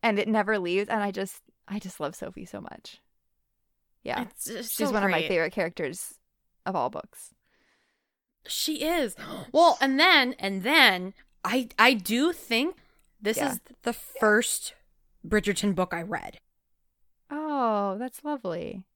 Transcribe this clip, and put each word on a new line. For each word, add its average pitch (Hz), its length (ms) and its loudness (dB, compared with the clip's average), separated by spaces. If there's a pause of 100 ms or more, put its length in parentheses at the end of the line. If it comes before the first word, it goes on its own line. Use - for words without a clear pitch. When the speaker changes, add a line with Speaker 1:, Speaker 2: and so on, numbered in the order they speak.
Speaker 1:
And 214 180 4
it 208 100 0
never 214 300 2
leaves. 185 280 0
And 208 160 0
I 202 80 0
just, 190 300 -8 (260)
I 196 120 -6
just 185 200 -14
love 156 160 -6
Sophie - 300 -12
so - 160 -14
much. - 400 -18 (1000)
Yeah. - 200 -6
Speaker 2:
It's - 240 -12
just 233 320 -10
Speaker 1:
She's 294 100 0
Speaker 2:
so 254 60 -2
Speaker 1:
one 208 100 0
of 190 80 2
my 160 80 0
Speaker 2:
great. 156 80 -4
Speaker 1:
favorite 165 240 0
characters 170 640 -6 (520)
of 185 80 -6
all 139 160 0
books. - 440 -14 (1120)
Speaker 2:
She - 380 -4
is. 320 300 0 (180)
<gasps> - 180 -12
Well, 320 300 8
and 269 180 2
then, 302 400 6
and 196 240 -4
then, 208 500 4 (300)
I, 233 240 0 (100)
I 240 180 8
do 240 360 0
think 277 440 -2 (460)
this 214 160 -2
Speaker 1:
Yeah. 285 160 0
Speaker 2:
is - 60 -8 (240)
the 233 100 -2
first - 800 0 (540)
Bridgerton 202 480 0
book 180 180 -2
I 170 100 -6
read. - 360 -10 (920)
Speaker 1:
Oh, 240 680 -2
that's 254 260 -10
lovely. 190 600 -6 (120)